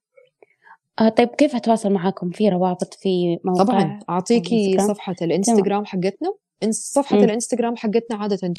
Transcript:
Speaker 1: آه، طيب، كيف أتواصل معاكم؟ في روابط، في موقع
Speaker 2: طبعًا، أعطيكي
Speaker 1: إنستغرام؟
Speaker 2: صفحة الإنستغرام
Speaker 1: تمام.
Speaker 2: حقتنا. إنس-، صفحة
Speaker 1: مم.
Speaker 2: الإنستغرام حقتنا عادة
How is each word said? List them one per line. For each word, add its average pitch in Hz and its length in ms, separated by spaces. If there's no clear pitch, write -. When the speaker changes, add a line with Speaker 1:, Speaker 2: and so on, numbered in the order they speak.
Speaker 1:
آه، 220 80
طيب، 240 200
كيف 285 280
أتواصل 220 360
معاكم؟ 180 380
في 214 180
روابط، 180 460
في 175 500
موقع 185 200
Speaker 2:
طبعًا، 196 340
أعطيكي 196 580
Speaker 1:
إنستغرام؟ 196 280
Speaker 2:
صفحة 196 280
الإنستغرام 196 420
Speaker 1:
تمام. 202 200
Speaker 2:
حقتنا. 202 500
إنس-، - 280
صفحة 269 240
Speaker 1:
مم. 208 80
Speaker 2:
الإنستغرام 233 520
حقتنا 226 400
عادة 196 420